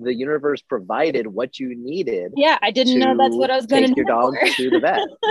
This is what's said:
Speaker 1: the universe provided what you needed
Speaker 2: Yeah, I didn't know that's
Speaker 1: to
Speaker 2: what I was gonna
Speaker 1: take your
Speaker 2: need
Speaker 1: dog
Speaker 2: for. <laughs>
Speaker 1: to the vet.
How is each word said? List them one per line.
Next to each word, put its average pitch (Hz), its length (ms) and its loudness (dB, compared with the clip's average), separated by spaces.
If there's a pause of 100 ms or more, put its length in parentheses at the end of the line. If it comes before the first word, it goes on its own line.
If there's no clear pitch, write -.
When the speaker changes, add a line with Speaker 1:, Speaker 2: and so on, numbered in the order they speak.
Speaker 1:
the 123 140 -2
universe 139 480 -2
provided 117 640 -2
what 110 320 -6
you 127 160 -8
needed 120 640 -6
Speaker 2:
Yeah, 294 260 4
I 208 80 0
didn't 254 300 2
know 262 160 2
that's 262 180 2
Speaker 1:
to 233 40 -2
Speaker 2:
what 262 120 2
I 262 60 2
was 247 100 -2
gonna 262 220 4
Speaker 1:
take 254 80 2
your 127 100 0
Speaker 2:
need - 40 -2
Speaker 1:
dog 127 280 2
Speaker 2:
for. 294 80 2
<laughs> - 100 0
Speaker 1:
to 131 140 0
the 349 100 2
vet. - 200 0 (300)